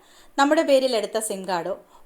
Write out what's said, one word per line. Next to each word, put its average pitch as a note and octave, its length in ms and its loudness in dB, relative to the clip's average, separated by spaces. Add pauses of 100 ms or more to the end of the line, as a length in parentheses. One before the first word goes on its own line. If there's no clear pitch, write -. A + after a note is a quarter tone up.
(380)
നമ്മുടെ D4+ 240 4
പേരിൽ C4 340 2
എടുത്ത G3+ 220 -2
സിം F#3+ 300 -6
കാർഡോ F3 360 -6 (220)